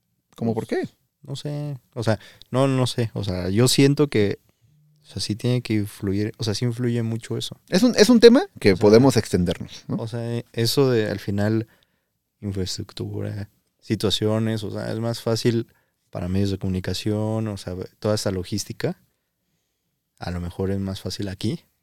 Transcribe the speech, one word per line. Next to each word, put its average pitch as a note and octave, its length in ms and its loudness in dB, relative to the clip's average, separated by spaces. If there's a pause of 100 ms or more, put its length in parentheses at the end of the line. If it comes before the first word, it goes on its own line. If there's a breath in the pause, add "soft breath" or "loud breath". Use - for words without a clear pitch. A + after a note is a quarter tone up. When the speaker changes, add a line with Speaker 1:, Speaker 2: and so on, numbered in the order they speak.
(360)
Speaker 1:
¿Cómo A2+ 180 -4
por A2 140 -6
qué? E4+ 220 -4 (320)
Speaker 2:
No C3+ 160 -12
sé, D3 400 -8 (160)
o A#2+ 100 -8
sea, G#2+ 160 0 (320 soft breath)
no, C3+ 160 2
no C3 200 2
sé, A#2 260 -2
o A2 100 -6
sea, F2+ 260 -4
yo A2+ 200 4
siento C#3+ 400 4
que... G#2 300 0 (640)
o - 20 -20
sea, - 160 -10
sí G#2+ 140 -4
tiene B2 260 -2
que A2 140 -2
influir, G#2 640 -2
o - 40 -6
sea, A2 120 -2
sí B2 100 -4
influye A#2+ 380 -2
mucho A2+ 340 -6
eso. - 180 -10 (140)
Speaker 1:
Es G3+ 140 2
un, B3 120 4
es G#3 140 6
un A#3+ 100 8
tema A#3+ 220 10 (180)
que G2+ 140 6
Speaker 2:
O - 20 2
sea, E2+ 60 -4
Speaker 1:
podemos A#2+ 360 8
extendernos, - 680 -2
¿no? - 100 -6
Speaker 2:
o A#2+ 100 -6
sea, A#2 440 -6
eso B2 400 2
de, A2 180 2
al G2+ 100 -4
final, G#2+ 480 0 (760)
infraestructura, G2+ 1080 -8 (300)
situaciones, A2 840 -2
o G2+ 80 -8
sea, A2 200 -8
es A2 80 -6
más A#2 220 -6
fácil A#2 460 0 (420)
para F2+ 180 -8
medios G2 240 0
de G2 60 -4
comunicación, G#2+ 920 -4
o G2+ 100 -8
sea, F2+ 180 -10 (240)
toda G#2+ 160 0
esa G#2 160 -2
logística, G2 680 -6 (1160)
a - 140 -8
lo F2 100 -4
mejor F#2+ 300 -4
es G2 80 -2
más G2 220 -6
fácil G2 280 -8
aquí, G#2+ 320 -6 (220)